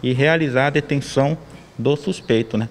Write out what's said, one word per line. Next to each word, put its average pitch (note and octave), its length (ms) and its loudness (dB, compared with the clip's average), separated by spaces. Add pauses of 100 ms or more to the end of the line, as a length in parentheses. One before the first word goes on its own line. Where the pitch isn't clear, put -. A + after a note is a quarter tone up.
e B2+ 80 2
realizar C#3 540 2
a D3 40 2
detenção C#3+ 680 0 (400)
do C3+ 200 0
suspeito, A2+ 600 -2
né? A2 140 -2